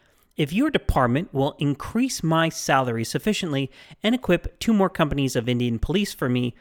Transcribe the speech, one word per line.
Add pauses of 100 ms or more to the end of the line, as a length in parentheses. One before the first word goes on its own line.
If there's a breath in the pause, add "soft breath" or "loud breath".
(360 soft breath)
"If
your
department
will
increase
my
salary
sufficiently (320 loud breath)
and
equip
two
more
companies
of
Indian
police
for
me,